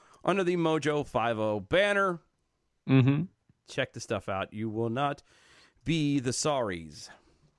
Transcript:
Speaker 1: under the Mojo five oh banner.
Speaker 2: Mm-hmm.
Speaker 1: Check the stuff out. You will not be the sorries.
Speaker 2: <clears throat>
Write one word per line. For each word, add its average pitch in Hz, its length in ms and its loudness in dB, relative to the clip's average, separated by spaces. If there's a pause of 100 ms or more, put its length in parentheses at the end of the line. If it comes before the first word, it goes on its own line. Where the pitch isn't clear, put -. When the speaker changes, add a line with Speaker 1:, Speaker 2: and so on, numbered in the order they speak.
(260)
Speaker 1:
under 190 180 2
the 180 140 0
Mojo 156 500 0
five 113 320 0
oh 107 220 0
banner. 196 580 2 (720)
Speaker 2:
Mm-hmm. 135 340 4 (460)
Speaker 1:
Check - 240 -4
the 117 80 -12
stuff 101 280 -4
out. 95 240 -4
You 107 160 -6
will 113 200 -2
not 143 340 -4 (600)
be 147 340 2
the 123 120 0
sorries. 101 840 -4
Speaker 2:
<clears throat> - 60 -20 (400)